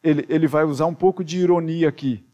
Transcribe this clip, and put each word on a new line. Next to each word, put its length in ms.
ele, 260
ele 180
vai 180
usar 200
um 100
pouco 300
de 140
ironia 500
aqui. 340